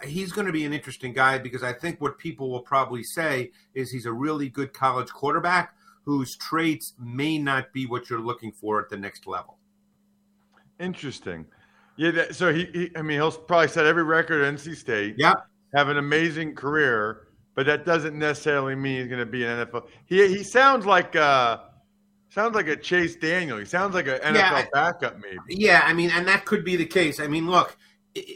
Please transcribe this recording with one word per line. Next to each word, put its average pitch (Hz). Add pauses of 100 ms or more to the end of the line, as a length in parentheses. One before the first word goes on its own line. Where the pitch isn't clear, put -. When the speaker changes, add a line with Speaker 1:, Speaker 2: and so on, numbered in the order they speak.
Speaker 1:
he's 170
gonna 196
be 156
an 147
interesting 131
guy 131
because 127
I 123
think 165
what 143
people 135
will 123
probably 123
say 139 (240)
is 127
he's 120
a 117
really 143
good 135
college 127
quarterback 165 (280)
whose 139
traits 160
may 135
not 139
be 131
what 117
you're 120
looking 113
for 107
at -
the 104
next 98
level. 92 (1200)
Speaker 2:
Interesting. 127 (520)
Yeah, 165
that, 160
so 175
he, 165
he, 175
I 160
mean, 151
he'll 156
probably 165
set 156
every 165
record 160
at 139
N 143
C 160
State. 107
Speaker 1:
Yep. 175 (400)
Speaker 2:
Have 143
an 147
amazing 151
career, 127 (260)
but 139
that 147
doesn't 160
necessarily 143
mean 135
he's 120
gonna 123
be 117
an 117
N 120
F 117
L. 117 (200)
He, 190
he 196
sounds 254
like, 180
uh, 131 (680)
sounds 220
like 196
a 151
Chase 170
Daniel. 160
He 104
sounds 185
like 160
an 131
Speaker 1:
Yeah, 147
Speaker 2:
N 156
F 190
L 143
Speaker 1:
I 131
Speaker 2:
backup, 147
maybe. 95
Speaker 1:
Yeah, 185
I 160
mean, 170
and 175
that 196
could 185
be 180
the 165
case. 156
I 151
mean, 165
look, 175 (380)
i-, - (140)